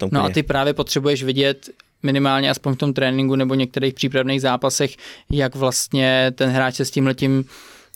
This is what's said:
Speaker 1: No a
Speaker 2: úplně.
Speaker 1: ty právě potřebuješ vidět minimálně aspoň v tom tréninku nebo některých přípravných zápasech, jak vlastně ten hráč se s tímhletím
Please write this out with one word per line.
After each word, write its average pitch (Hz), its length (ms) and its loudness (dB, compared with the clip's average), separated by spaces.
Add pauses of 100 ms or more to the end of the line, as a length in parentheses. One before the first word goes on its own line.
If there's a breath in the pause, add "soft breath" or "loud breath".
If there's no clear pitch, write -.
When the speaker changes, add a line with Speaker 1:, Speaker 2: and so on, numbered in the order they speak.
(120)
Speaker 1:
No 143 80 2
a - 20 2
Speaker 2:
úplně. - 120 -2
Speaker 1:
ty 156 80 0
právě 139 320 0
potřebuješ 139 500 -2
vidět 139 460 -2 (320)
minimálně 139 480 2
aspoň 135 240 -2
v 127 40 -6
tom 143 160 0
tréninku 135 420 0
nebo 131 180 0
některých 131 400 0
přípravných 135 460 0
zápasech, 131 560 0 (340 loud breath)
jak 135 240 0
vlastně 131 800 0
ten 131 160 0
hráč 131 240 0
se 135 100 -2
s 127 60 -6
tímhletím 135 540 0 (520 loud breath)